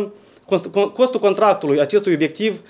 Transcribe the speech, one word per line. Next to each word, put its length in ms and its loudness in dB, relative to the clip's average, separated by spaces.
cost-, 240 -4
co-, 240 0
costul 260 0
contractului 600 2
acestui 340 0
obiectiv 560 -2